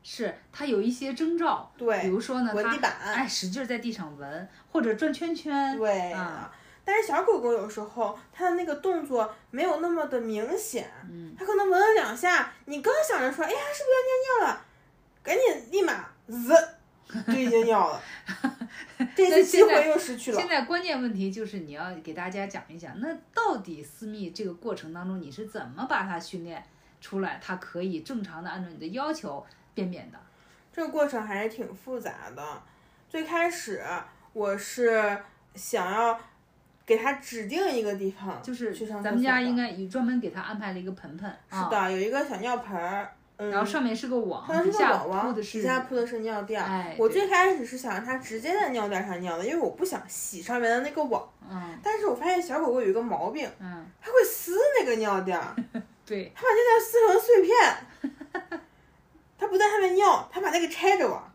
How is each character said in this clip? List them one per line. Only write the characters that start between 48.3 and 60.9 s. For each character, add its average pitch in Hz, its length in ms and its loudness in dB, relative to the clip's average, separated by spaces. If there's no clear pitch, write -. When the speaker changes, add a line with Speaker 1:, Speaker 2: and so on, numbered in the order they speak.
Speaker 2:
接 320 120 -2
在 403 160 0
尿 220 180 -2
垫 190 140 -2
儿 208 60 -6
上 175 140 -6
尿 170 160 -4
的， 185 80 -4
因 262 60 -2
为 339 60 -2
我 269 140 0
不 339 140 -2
想 - 220 -6
洗 - 340 -10
上 240 180 -4
面 233 100 2
的 240 120 2
那 294 100 -4
个 302 120 -2
网。 240 240 -2
Speaker 1:
嗯。 175 340 -10
Speaker 2:
但 427 160 0
是 415 80 0
我 240 80 2
发 262 100 -6
现 359 160 2
小 277 180 -2
狗 262 140 2
狗 254 80 2
有 202 80 2
一 190 40 4
个 226 80 2
毛 196 300 -2
病， 277 180 -6
Speaker 1:
嗯。 175 260 -12
Speaker 2:
它 453 100 -8
会 494 120 10
撕 - 340 -2
那 285 60 2
个 240 100 2
尿 202 260 2
垫 185 160 -2
儿。 - 180 -6
Speaker 1:
<laughs> - 320 -12
对。 196 300 -8
Speaker 2:
它 - 80 -10
把 508 60 6
尿 440 140 8
垫 466 120 8
儿 453 40 8
撕 453 280 6
成 381 120 8
碎 453 220 8
片。 339 1200 2
Speaker 1:
<laughs> - 100 -20
Speaker 2:
它 - 100 -2
不 381 100 2
在 415 120 6
上 415 120 2
面 370 140 2
尿， 381 360 6
它 359 80 -8
把 381 100 0
那 339 120 0
个 330 80 -2
拆 381 280 4